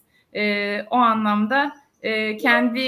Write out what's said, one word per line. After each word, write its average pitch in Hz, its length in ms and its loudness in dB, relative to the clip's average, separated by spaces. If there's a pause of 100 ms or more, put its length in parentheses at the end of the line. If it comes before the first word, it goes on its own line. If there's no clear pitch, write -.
(340)
E, 208 480 -2
o 220 140 -4
anlamda, 220 760 2 (300)
e, 220 340 -2
kendi, 240 520 2